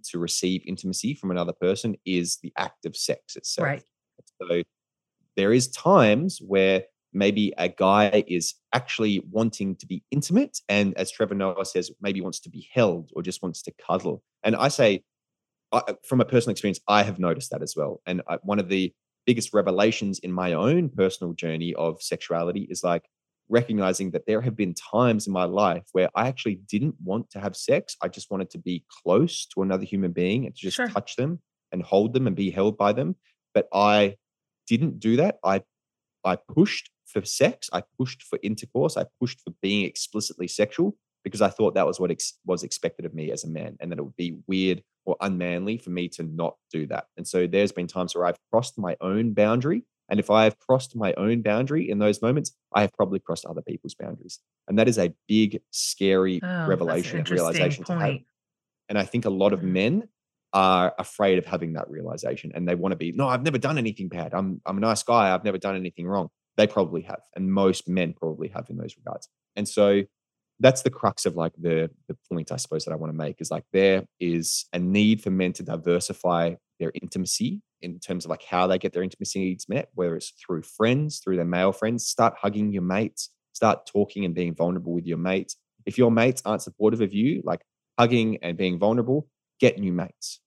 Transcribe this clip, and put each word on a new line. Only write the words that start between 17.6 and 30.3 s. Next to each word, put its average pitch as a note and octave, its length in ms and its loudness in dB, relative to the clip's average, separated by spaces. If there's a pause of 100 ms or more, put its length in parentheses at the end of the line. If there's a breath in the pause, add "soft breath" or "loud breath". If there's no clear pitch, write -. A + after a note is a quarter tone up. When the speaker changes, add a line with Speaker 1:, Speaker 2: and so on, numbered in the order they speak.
Speaker 1:
as D2+ 120 -10
well. D2 300 -4
And F2+ 220 -4
I, E2+ 160 -4
one G#2 160 0
of F2+ 100 -2
the F#2+ 240 0 (320)
biggest A#2 280 2
revelations G2+ 640 2
in F#2 120 -8
my F2+ 220 0
own C#3 360 2
personal F#2 440 -2
journey E2+ 400 -4
of D#2+ 280 -4
sexuality F2 680 -4
is, - 140 -10
like, F2 240 0 (420)
recognizing G2 600 2
that - 160 -4
there G#2+ 140 0
have A#2 160 -4
been F2+ 180 -2
times A2+ 500 2
in G2 80 -4
my F2+ 120 2
life F2+ 480 0
where F#2 200 4
I A2+ 140 0
actually A#2+ 280 -4
didn't G#2 460 -2
want F#2+ 300 -4
to G2+ 80 -14
have G2 160 -6
sex. - 460 0
I F2+ 80 -2
just - 200 -16
wanted F#2+ 220 -6
to - 80 -14
be F2+ 300 -6
close A#2 560 2 (100)
to F#2+ 80 -2
another F#2+ 220 -2
human F#2 260 -2
being F#2+ 340 0